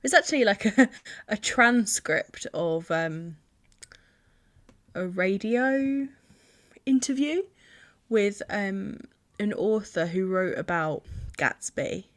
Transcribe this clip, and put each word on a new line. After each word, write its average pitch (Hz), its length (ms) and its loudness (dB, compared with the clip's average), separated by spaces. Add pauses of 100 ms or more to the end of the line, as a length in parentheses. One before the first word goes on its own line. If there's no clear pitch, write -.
it's 262 100 -2
actually, 294 300 4
like, 208 220 2
<laughs> 208 120 2
a, 254 120 6 (400)
a 214 80 -2
transcript - 1160 2
of, 165 380 -2
um, 165 460 -4 (1600)
a 180 140 -4
radio 254 1000 0 (760)
interview 277 580 2 (640)
with, 202 400 2
um, 196 500 -4 (400)
an 208 140 0
author 208 540 0
who 185 200 0
wrote 185 300 0
about 160 460 -2 (340)
Gatsby. - 680 -4 (120)